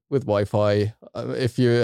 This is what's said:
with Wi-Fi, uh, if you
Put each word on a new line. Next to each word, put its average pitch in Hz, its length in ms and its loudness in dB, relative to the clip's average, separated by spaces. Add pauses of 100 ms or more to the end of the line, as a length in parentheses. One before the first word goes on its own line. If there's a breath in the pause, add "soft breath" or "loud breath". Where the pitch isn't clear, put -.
with 139 140 -2
Wi-Fi, 104 720 0 (220)
uh, 120 200 -6
if 127 220 -4
you 123 120 4 (140)